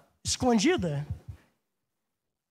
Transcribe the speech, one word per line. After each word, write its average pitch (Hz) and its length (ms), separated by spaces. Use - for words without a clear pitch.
escondida 208 840